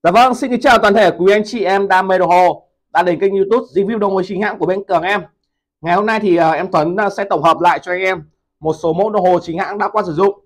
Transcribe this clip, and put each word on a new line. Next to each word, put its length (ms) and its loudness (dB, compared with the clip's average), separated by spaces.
Dạ 60 4
vâng, 220 4
xin 160 -6
kính 100 -2
chào 180 4
toàn 160 4
thể 240 4
quý 140 4
anh 120 2
chị 200 -6
em 240 0
đam 200 2
mê 100 2
đồng 120 0
hồ 380 2
đã 100 0
đến 180 0
kênh 160 0
YouTube 380 0
review 240 -2
đồng 140 -2
hồ 100 -2
chính 200 -6
hãng 160 -4
của 80 -2
bên 180 -2
Cường 180 0
em. 200 -2
Ngày 140 -2
hôm 120 0
nay 140 -2
thì, 160 2
ờ, 160 2
em 200 -4
Tuấn, 240 0
ờ, 140 -2
sẽ 140 -6
tổng 180 -4
hợp 180 2
lại 220 2
cho 100 -8
anh 80 -4
em 240 -4
một 120 -2
số 200 -4
mẫu 180 0
đồng 140 -2
hồ 180 2
chính 160 -8
hãng 200 -6
đã 100 -4
qua 140 -2
sử 100 -6
dụng. 340 0